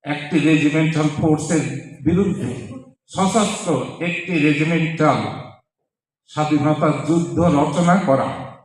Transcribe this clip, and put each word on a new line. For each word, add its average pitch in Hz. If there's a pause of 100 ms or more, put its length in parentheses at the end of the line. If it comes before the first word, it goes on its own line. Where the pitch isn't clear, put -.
একটি 147
রেজিমেন্টাল 151 (100)
ফোর্সের 151 (420)
বিরুদ্ধে 175 (640)
সশস্ত্র 196 (380)
একটি 175 (120)
রেজিমেন্টাল 156 (1080)
স্বাধীনতার 151 (100)
যুদ্ধ 165 (200)
রচনা 170 (120)
করা 131 (360)